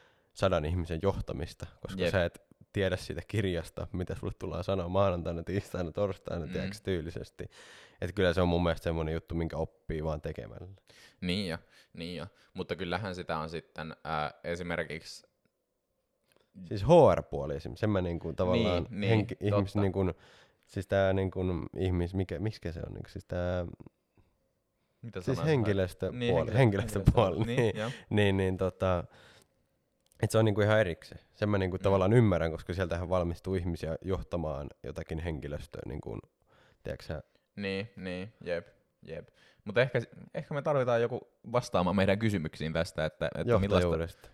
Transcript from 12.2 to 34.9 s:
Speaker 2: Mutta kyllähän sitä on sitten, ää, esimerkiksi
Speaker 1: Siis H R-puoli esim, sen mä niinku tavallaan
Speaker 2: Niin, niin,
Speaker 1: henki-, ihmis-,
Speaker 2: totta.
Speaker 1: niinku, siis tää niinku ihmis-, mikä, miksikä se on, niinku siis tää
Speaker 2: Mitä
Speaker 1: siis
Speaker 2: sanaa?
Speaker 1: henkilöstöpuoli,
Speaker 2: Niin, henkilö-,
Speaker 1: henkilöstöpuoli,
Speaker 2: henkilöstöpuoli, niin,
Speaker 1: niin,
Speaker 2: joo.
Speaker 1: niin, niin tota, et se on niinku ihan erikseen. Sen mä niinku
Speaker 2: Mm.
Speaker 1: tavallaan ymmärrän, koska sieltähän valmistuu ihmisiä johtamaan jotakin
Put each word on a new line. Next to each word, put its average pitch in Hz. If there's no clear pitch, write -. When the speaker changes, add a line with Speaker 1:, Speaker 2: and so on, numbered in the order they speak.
Speaker 2:
Mutta 90
kyllähän 90
sitä 82
on 80
sitten, 80
ää, 76
esimerkiksi 85
Speaker 1:
Siis 98
H 117
R-puoli 73
esim, 71
sen 107
mä 98
niinku 85
tavallaan 90
Speaker 2:
Niin, 95
niin, 104
Speaker 1:
henki-, 107
ihmis-, 101
Speaker 2:
totta. 101
Speaker 1:
niinku, 95
siis -
tää 98
niinku 95
ihmis-, 90
mikä, 92
miksikä 98
se 85
on, 98
niinku -
siis -
tää 90
Speaker 2:
Mitä 107
Speaker 1:
siis 127
Speaker 2:
sanaa? -
Speaker 1:
henkilöstöpuoli, 101
Speaker 2:
Niin, 120
henkilö-, 85
Speaker 1:
henkilöstöpuoli, 98
Speaker 2:
henkilöstöpuoli, 117
niin, -
Speaker 1:
niin, -
Speaker 2:
joo. 110
Speaker 1:
niin, 101
niin 95
tota, 92
et 107
se 110
on 110
niinku 107
ihan 107
erikseen. -
Sen 104
mä 104
niinku 92
Speaker 2:
Mm. -
Speaker 1:
tavallaan 98
ymmärrän, 95
koska 82
sieltähän 85
valmistuu 90
ihmisiä 85
johtamaan 78
jotakin 80